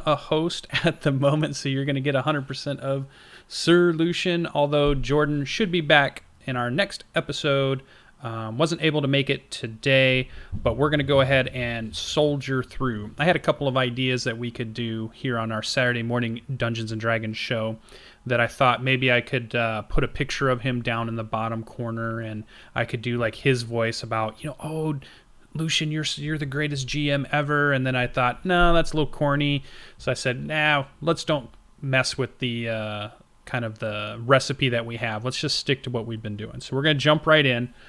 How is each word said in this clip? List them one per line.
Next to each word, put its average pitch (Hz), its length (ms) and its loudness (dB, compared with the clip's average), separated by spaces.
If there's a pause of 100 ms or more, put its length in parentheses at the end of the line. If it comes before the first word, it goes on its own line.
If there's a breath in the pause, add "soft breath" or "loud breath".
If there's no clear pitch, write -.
a 147 80 4
host 160 500 -2 (100)
<laughs> - 80 -2
at 165 180 2
the 143 100 2
moment, 143 440 2
so - 140 -4
you're 139 160 0
gonna 139 160 -2
get 139 140 0
a 127 80 2
hundred 143 240 -2
percent 139 320 -6
of 135 260 -4 (420 loud breath)
Sir 175 440 4
Lucian, 170 560 0
although 147 480 2
Jordan 143 500 2
should 180 260 -2
be 175 100 2
back 147 420 4 (240)
in 131 80 -2
our 120 160 -2
next 190 320 -2 (100)
episode. 135 680 0 (400 loud breath)
Um, 113 340 -8
wasn't 160 240 0
able 151 200 2
to 139 80 0
make 139 200 2
it 135 220 -4
today, 131 760 2 (240 loud breath)
but 117 240 0
we're 147 120 4
gonna 147 140 2
go 139 160 4
ahead 131 300 4
and 117 440 -6
soldier 139 680 0
through. 110 540 -4
I 147 80 0
had 170 100 4
a 151 40 0
couple 143 280 0
of 127 80 0
ideas 127 480 0
that 117 140 -2
we 120 120 -6
could 113 240 -8
do 113 400 -4
here 123 240 -4
on 113 140 -2
our 110 100 -4
Saturday 123 420 0
morning 120 360 -2 (160)
Dungeons 113 380 -2
and 107 80 -4
Dragons 113 340 0
show 110 440 -4 (460 loud breath)
that 123 140 2
I 117 80 4
thought 123 340 2
maybe 131 300 2
I 120 80 4
could, 117 340 -4
uh, 113 280 0
put - 240 2
a - 20 -2
picture - 420 -2
of 120 120 0
him 123 200 -2
down 117 280 -2
in 117 80 -6
the 113 80 -6
bottom 113 400 -4
corner, 113 560 -6
and 107 240 -8 (280 loud breath)
I 117 120 -2
could 117 160 -6
do, 120 160 -2
like, 113 180 -2
his 127 280 2
voice 113 400 -2
about, 110 380 -4
you 151 100 -8
know, - 120 -12
"Oh, 156 360 -2 (540 loud breath)
Lucian, 156 380 0
you're, 156 140 -2 (100)
you're 151 220 -4
the 147 80 -4
greatest 143 420 -2
G 147 240 0
M 139 180 0
ever." 147 440 2
And 131 120 2
then 127 120 0
I 123 100 0
thought, 123 380 0
"No, 175 280 6
that's 165 200 4
a - 20 0
little 151 160 2
corny." 143 540 0 (320 loud breath)
So - 140 -2
I 123 40 0
said, 135 320 -4
"Nah, 151 380 2 (160)
let's 160 240 0
don't 139 240 -2 (320)
mess 131 360 0
with 127 220 -4
the, 117 300 -4
uh, 107 400 -4 (340)
kind 117 220 -4
of 107 140 -8
the 107 460 -6
recipe 131 440 2
that 117 160 0
we 117 100 -8
have. 113 300 -4
Let's 127 160 -4
just - 180 -2
stick - 240 -2
to 127 60 -6
what 117 160 -4
we've 110 180 -8
been 104 140 -6
doing." 113 240 -10
So - 120 -10
we're 139 100 0
gonna 156 120 4
jump 151 320 4
right 156 180 6
in, 123 280 0 (160 loud breath)